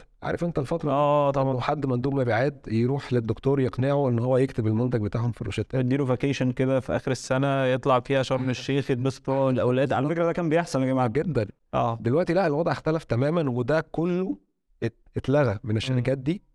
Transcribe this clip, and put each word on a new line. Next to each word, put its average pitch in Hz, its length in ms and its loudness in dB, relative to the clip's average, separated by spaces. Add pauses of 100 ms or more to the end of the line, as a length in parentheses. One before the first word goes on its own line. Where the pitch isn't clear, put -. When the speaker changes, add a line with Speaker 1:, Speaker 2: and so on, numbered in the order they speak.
(240)
Speaker 1:
عارف 165 200 -4
أنت 170 160 -2
الفترة 156 300 -2
دي؟ 135 60 2
Speaker 2:
آه، 143 360 4
طبعًا. 135 200 0
Speaker 1:
إنه 127 80 -2
حد 147 260 -2
مندوب 131 280 0
مبيعات 131 540 0
يروح 120 460 0
للدكتور 120 460 0
يقنعه 135 500 0
إن 117 100 2
هو 127 180 2
يكتب 127 300 0
المنتج 117 340 0
بتاعهم 110 300 -2
في - 120 -8
روشتات. 123 420 -2
Speaker 2:
يديله 135 200 0
فاكيشن 127 460 0
كده 131 280 0
في - 160 -4
آخر 113 160 -2
السنة، 135 540 0
يطلع 127 340 2
فيها 135 240 0
شرم 131 260 -2
الشيخ، 135 420 -2
يتبسط 131 380 -2
هو 135 180 2
والأولاد. 127 460 2
على 135 160 0
فكرة 170 160 0
ده 165 80 0
كان 170 160 -2
بيحصل 160 320 0
يا 131 60 0
جماعة. 131 200 2
Speaker 1:
جدًا. 120 400 -2 (260)
Speaker 2:
آه. 120 280 0
Speaker 1:
دلوقتي 156 320 2
لا، 185 140 2
الوضع 151 240 0
اختلف 156 320 -2
تمامًا، 143 460 0
وده 127 420 0
كله 180 460 -2 (460)
ات-، - 240 -6 (100)
اتلغى 131 460 2
من 107 80 -4
Speaker 2:
مم. 110 60 0
Speaker 1:
الشركات 127 400 0
دي، 151 240 -4 (140)